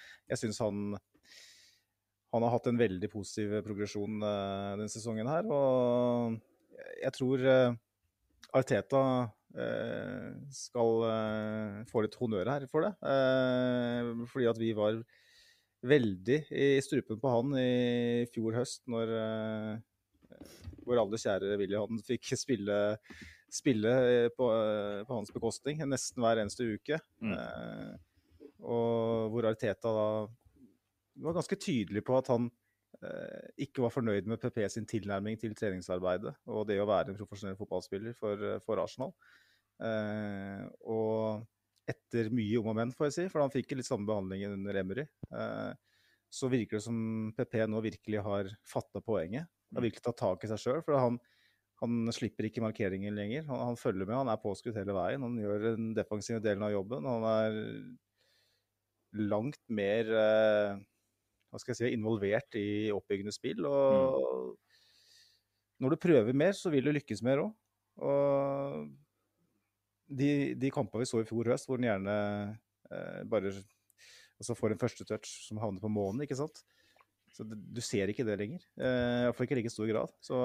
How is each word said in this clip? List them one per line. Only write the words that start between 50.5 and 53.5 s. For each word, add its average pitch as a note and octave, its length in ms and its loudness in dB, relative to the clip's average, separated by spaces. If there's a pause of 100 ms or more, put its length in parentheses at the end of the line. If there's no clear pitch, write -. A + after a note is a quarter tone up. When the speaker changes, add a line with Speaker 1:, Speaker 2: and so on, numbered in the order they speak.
Speaker 1:
selv, C#3+ 260 -2
for C#3+ 140 2
han, A#2+ 220 2 (600)
han A#2 300 0
slipper G#2+ 380 -4
ikke A2+ 140 -4
markeringen G#2 520 -2
lenger. G#2+ 320 -4
Han, B2+ 120 -4